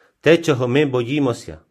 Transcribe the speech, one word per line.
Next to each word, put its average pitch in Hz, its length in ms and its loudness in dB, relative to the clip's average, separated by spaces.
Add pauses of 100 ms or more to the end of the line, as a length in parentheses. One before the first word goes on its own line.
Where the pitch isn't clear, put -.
(220)
те, 160 160 4
чого 131 300 -2
ми 143 180 2
боїмося. 123 760 -4 (120)